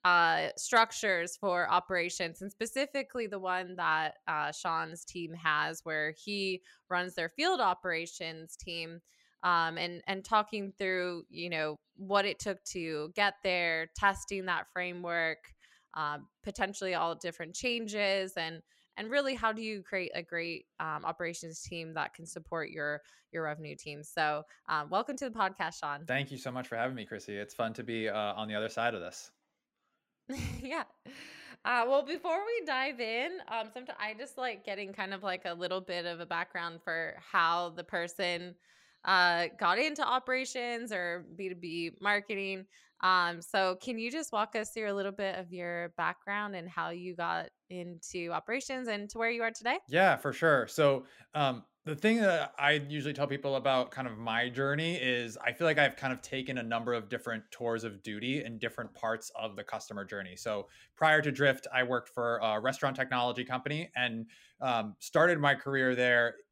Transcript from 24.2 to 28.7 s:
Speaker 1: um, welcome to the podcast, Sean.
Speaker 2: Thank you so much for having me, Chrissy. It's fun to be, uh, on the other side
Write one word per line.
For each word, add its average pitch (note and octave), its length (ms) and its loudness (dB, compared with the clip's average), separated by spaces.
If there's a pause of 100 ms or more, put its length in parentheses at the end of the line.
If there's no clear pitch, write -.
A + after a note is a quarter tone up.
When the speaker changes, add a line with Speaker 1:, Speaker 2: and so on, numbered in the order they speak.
Speaker 1:
um, D3+ 220 0
welcome A#3 280 0
to C4+ 120 -4
the A3 80 -10
podcast, F#3+ 420 0
Sean. D3 280 -6
Speaker 2:
Thank C3+ 240 0
you C3 80 -10
so B2+ 120 -6
much B2+ 160 -6
for A#2 80 -6
having B2+ 200 0
me, A2 100 -6
Chrissy. G#2 320 -8
It's G#2 160 -8
fun A2+ 200 0
to B2+ 100 -8
be, A2 260 -2
uh, G#2 240 0
on G#2+ 140 -4
the G#2+ 80 -4
other A2 140 0
side A#2 260 0